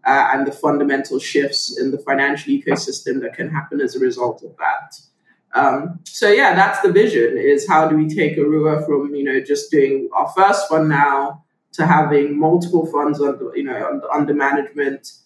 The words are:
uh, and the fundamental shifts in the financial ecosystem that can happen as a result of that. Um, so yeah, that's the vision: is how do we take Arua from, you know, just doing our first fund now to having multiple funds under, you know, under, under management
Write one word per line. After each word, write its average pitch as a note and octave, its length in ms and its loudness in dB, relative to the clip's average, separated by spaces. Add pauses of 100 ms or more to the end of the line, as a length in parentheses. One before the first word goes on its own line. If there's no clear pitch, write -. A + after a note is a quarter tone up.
uh, C3+ 280 2
and C#3 120 0
the C#3 80 -4
fundamental C#3 680 -2
shifts - 580 -4
in C3 140 -2
the C#3+ 60 -6
financial C#3 540 -2
ecosystem C3+ 680 -4
that - 140 -8
can C#3 140 -8
happen C#3+ 320 -6
as C3 140 -4
a C3 60 -4
result B2 420 -2
of - 140 -20
that. - 420 -6 (540)
Um, C#3 520 -2
so - 240 -2
yeah, A3+ 260 4
that's G3 260 2
the F3+ 120 2
vision: C3 440 2
is C#3 320 2
how D#3+ 200 4
do D#3 80 2
we D#3 120 2
take D3+ 300 -2
Arua D3+ 480 2
from, C#3+ 300 0
you C#3 80 -2
know, C3 160 0
just C#3+ 280 -4
doing C3+ 440 2
our - 240 -2
first G3 320 2
fund D#3 200 2
now C#3 540 0 (300)
to D#3+ 120 -2
having D3 540 2
multiple E3+ 480 2
funds D3 340 -2
under, C3+ 360 -2
you C#3 80 -4
know, B2+ 260 -6
under, C#3 220 -6
under D3 200 0
management C#3+ 800 -2 (160)